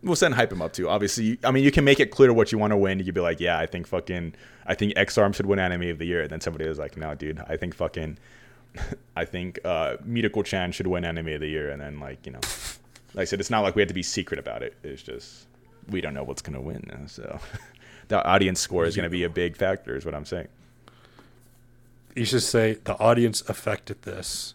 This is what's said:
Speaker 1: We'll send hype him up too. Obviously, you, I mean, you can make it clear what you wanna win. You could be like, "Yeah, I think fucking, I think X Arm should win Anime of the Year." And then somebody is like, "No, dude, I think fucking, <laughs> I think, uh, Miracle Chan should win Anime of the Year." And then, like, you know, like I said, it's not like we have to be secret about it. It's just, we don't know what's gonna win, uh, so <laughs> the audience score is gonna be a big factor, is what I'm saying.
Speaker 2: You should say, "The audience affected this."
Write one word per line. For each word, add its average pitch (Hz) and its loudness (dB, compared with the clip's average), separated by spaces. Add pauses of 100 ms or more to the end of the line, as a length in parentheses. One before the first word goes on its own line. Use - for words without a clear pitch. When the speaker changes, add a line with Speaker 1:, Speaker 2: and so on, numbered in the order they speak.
Speaker 1:
We'll 180 2
send 156 4
hype 117 2
him 90 -4
up 80 -4
too. 87 -4
Obviously, 101 0
you, 113 0
I 127 4
mean, 135 4
you 143 10
can 147 4
make 139 8
it 131 4
clear 127 8
what 113 4
you 110 0
wanna 104 2
win. 95 2
You 95 -2
could 90 -4
be 90 0
like, 85 0
"Yeah, 85 2
I 82 0
think 85 -8
fucking, 87 -4 (320)
I 85 0
think 104 0
X 98 2
Arm 101 6
should 101 -4
win 98 4
Anime 90 0
of 82 -6
the 82 -6
Year." 87 0
And 73 -4
then 80 -8
somebody 80 -6
is 78 -4
like, 73 -8
"No, 78 -8
dude, 78 -8
I 82 -4
think 85 -6
fucking, 78 -6 (500)
<laughs> - -10
I 85 -2
think, 90 -8
uh, 80 0
Miracle 110 0
Chan 90 -2
should 92 -4
win 90 -2
Anime 82 -4
of 76 -4
the 76 -4
Year." 76 -4
And 71 -10
then, 73 -12
like, 67 -14
you 67 -14
know, 62 -14 (760)
like 95 -2
I - 2
said, 95 -4
it's - -4
not 113 4
like 92 2
we 104 6
have 95 4
to 87 -6
be 90 -4
secret - -4
about 60 -8
it. 60 -8 (100)
It's 67 -12
just, - -16 (420)
we 95 -4
don't 76 -6
know 67 -6
what's 67 -8
gonna 69 -10
win, - -10
uh, 71 -14
so 69 -12 (340)
<laughs> - -20
the 101 4
audience 92 4
score 87 0
is 82 0
gonna 87 -2
be 87 0
a 85 0
big 85 -2
factor, 95 -2
is 69 -8
what 78 -6
I'm 73 -8
saying. 90 -8 (1700)
Speaker 2:
You 120 -2
should 120 2
say, 110 4
"The 110 -4
audience 117 4
affected - -6
this." - -10